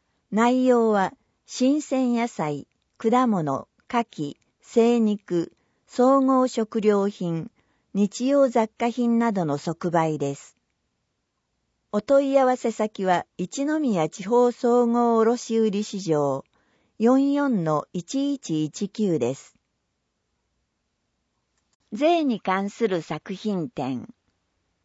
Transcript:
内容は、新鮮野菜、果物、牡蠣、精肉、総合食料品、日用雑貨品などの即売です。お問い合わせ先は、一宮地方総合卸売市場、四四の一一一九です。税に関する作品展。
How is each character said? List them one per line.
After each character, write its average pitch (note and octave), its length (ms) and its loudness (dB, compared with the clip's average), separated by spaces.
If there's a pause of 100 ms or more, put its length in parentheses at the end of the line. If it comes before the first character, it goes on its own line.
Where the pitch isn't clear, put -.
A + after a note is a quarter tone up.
(320)
内 A#3+ 340 2
容 A#3 260 4
は、 F#3+ 200 0 (340)
新 C#4 360 0
鮮 C4 320 -2
野 A#3 160 -2
菜、 D3+ 360 -6 (320)
果 B3 300 2
物、 D#3 400 -2 (220)
牡 B3 100 -4
蠣、 D3+ 380 -8 (240)
精 A#3 400 2
肉、 G3+ 500 -2 (340)
総 C4+ 360 2
合 C4 260 2
食 A3+ 320 -4
料 G3+ 300 2
品、 E3+ 420 -6 (420)
日 G#3 340 -2
用 C#4 200 4
雑 A3+ 300 0
貨 A#3+ 120 -2
品 A#3 300 0
な A#3 120 0
ど F#3+ 120 -2
の C#3+ 140 -2
即 E3+ 340 -6
売 D#3+ 260 0
で F3+ 180 -4
す。 - 200 -20 (1400)
お G#3 40 -2
問 C#4 280 2
い C4+ 80 2
合 C4 80 4
わ B3+ 120 2
せ A#3 140 -4
先 G#3+ 340 -4
は、 F3 200 2 (120)
一 F#3 260 -6
宮 C4 460 0
地 F#3 160 -14
方 A#3+ 260 2
総 A#3+ 340 2
合 A#3 300 2
卸 A3+ 440 0
売 G#3 220 0
市 G#3 200 -8
場、 C#3+ 420 -2 (560)
四 C4+ 320 2
四 C#4 320 0
の D#3 300 0
一 C#4 400 -4
一 D#3 320 -4
一 G3 240 -8
九 F#3+ 280 -2
で B2 180 -2
す。 - 200 -20 (2500)
税 D#4 320 2
に A#3 160 -2
関 G3 280 -4
す A#3 160 -4
る F#3 160 -2
作 D#3+ 320 -10
品 F#3 360 -6
展。 C3 440 -8 (720)